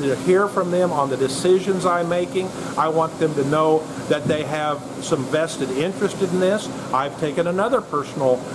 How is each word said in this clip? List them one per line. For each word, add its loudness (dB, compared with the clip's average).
to 2
hear 4
from -2
them 2
on 0
the -2
decisions 2
I'm 2
making. -2
I 2
want 0
them 2
to 2
know 4
that 2
they 0
have -2
some 0
vested -2
interest -2
in 0
this. 2
I've -2
taken 0
another 0
personal, 0